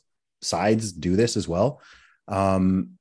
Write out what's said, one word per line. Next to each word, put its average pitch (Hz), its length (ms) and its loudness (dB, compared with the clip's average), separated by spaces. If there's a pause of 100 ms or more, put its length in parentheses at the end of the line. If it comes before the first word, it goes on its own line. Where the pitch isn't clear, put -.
(420)
sides 107 520 -2
do 87 220 -2
this 113 200 2
as 92 120 -4
well. 101 340 -2 (460)
Um, 95 720 2